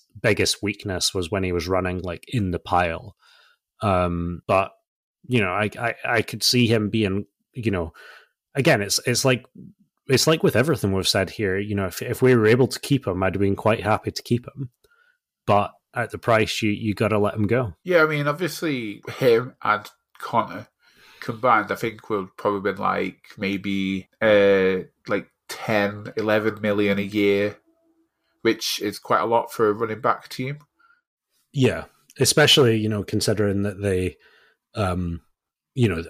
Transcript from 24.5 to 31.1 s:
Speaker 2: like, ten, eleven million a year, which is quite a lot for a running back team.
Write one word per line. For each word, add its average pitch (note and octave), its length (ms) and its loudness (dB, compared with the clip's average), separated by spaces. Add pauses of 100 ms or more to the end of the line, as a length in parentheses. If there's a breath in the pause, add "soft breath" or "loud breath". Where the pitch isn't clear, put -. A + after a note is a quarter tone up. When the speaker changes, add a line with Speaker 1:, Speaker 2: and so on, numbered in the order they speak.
Speaker 2:
like, G2+ 200 -4 (200)
ten, G#2 680 -4
eleven G#2+ 460 0
million G2+ 380 0
a - 20 -4
year, G2+ 560 0 (840)
which - 360 0
is G2+ 200 -6
quite G#2+ 220 0
a F#2+ 40 0
lot A#2 260 0
for A2 160 0
a G#2 60 2
running A2 280 -6
back - 280 -2
team. C#3 300 -10 (920 soft breath)